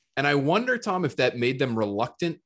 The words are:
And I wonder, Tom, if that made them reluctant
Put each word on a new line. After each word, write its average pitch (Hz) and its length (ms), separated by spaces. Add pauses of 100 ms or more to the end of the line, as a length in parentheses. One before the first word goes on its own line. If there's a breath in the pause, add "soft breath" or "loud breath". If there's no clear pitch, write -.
(160)
And 139 100
I 143 80
wonder, 202 420
Tom, 190 280
if 135 120
that 120 220
made 131 220
them 120 180
reluctant 110 680